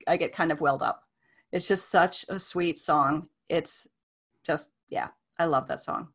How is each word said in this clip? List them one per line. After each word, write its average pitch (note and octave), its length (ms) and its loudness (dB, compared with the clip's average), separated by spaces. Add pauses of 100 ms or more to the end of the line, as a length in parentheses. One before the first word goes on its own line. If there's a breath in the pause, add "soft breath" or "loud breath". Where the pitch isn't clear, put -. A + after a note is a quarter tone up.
I E3+ 100 4
get E3+ 160 -2
kind E3 200 2
of - 80 -4
welled C#3 220 2
up. - 200 -2 (480)
It's F3+ 160 -2
just - 240 0
such F#3 380 4
a C#3+ 100 -6
sweet F3 400 -2
song. C#3+ 500 2 (200)
It's - 400 -2 (580)
just, D3+ 240 -4 (200)
yeah, - 180 -4 (320)
I E3+ 60 4
love C3+ 200 2
that - 140 -6
song. - 340 -8